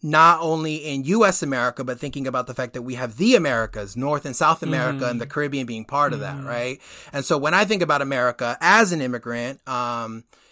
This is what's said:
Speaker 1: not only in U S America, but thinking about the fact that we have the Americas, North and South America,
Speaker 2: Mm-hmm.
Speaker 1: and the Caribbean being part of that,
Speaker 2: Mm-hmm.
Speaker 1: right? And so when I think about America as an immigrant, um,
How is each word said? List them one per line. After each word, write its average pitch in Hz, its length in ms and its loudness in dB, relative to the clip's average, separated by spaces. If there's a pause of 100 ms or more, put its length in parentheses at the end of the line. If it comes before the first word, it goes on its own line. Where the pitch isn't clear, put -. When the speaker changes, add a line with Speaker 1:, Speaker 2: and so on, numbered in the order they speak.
Speaker 1:
not 160 380 6
only 160 360 -2
in 143 280 -6
U 208 200 4
S 185 180 2
America, 127 400 -2
but 123 160 -6
thinking 139 280 -8
about 127 200 -4
the 123 80 -12
fact 127 200 -6
that 127 80 -8
we 127 120 -8
have 120 220 -8
the 214 180 4
Americas, 113 640 0
North 143 300 -4
and 135 100 -8
South 160 260 2
America, 135 420 -2
Speaker 2:
Mm-hmm. 120 80 -2
Speaker 1:
and 120 80 -4
the 117 60 -6
Caribbean 139 400 -4
being 113 200 -10
part 143 260 0
of - 80 -6
that, 98 160 -8
Speaker 2:
Mm-hmm. 135 120 -12
Speaker 1:
right? 123 320 -6 (320)
And 139 120 -4
so 156 140 2
when 147 160 0
I 202 100 4
think 196 160 0
about 151 220 2
America 123 580 -2
as 190 320 6
an 160 80 -2
immigrant, 120 680 -6
um, 117 560 -4 (280)